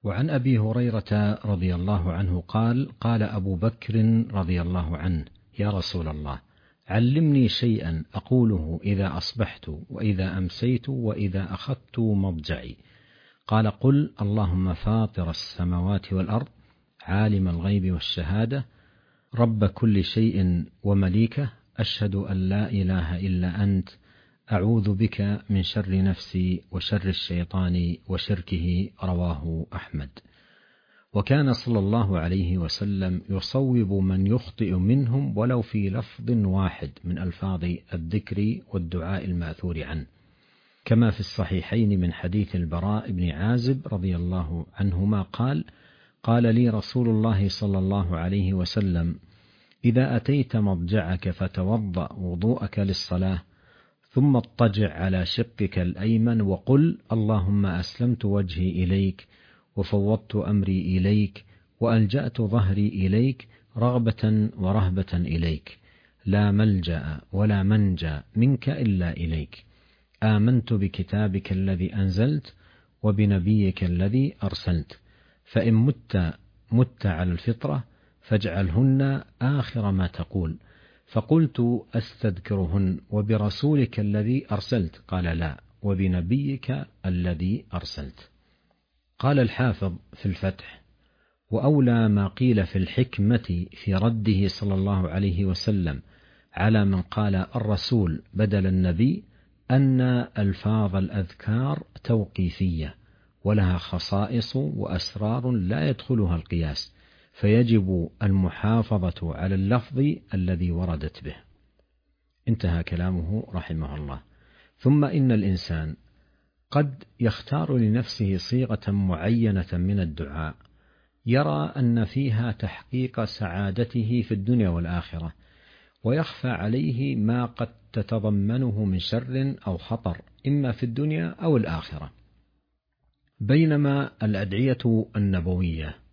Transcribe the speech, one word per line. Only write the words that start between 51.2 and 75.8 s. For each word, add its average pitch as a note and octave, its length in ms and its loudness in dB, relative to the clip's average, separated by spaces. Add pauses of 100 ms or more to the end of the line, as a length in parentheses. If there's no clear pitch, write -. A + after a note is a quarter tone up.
فتوضأ F#2 840 -2
وضوءك G2+ 680 -2
للصلاة، F#2 600 -2 (760)
ثم C#3 200 4
اضطجع G#2+ 580 0
على F#2 320 0
شقك G#2+ 540 -4
الأيمن A2 600 0
وقل: C3+ 560 2 (140)
اللهم G#2 540 2
أسلمت G#2+ 600 -2
وجهي F#2 440 0
إليك، F#2 580 0 (480)
وفوضت G#2 600 -2
أمري F#2 640 0
إليك، G2+ 480 2 (340)
وألجأت A#2 600 2
ظهري G#2 460 2
إليك، G#2 600 0 (300)
رغبة A2 800 2
ورهبة F#2+ 560 0
إليك، E2 640 -2 (460)
لا G2+ 260 2
ملجأ E2+ 720 0 (100)
ولا G2+ 320 2
منجا F#2 600 2 (120)
منك B2+ 340 2
إلا F#2+ 420 0
إليك، D#2+ 540 -6 (580)
آمنت A2 500 2
بكتابك G2 800 -2
الذي F#2+ 440 -2
أنزلت G#2+ 580 0 (500)
وبنبيك G2+ 800 2
الذي G2+ 600 0
أرسلت، E2+ 560 -4 (440)
فإن A2+ 300 2
مت A2 600 2 (380)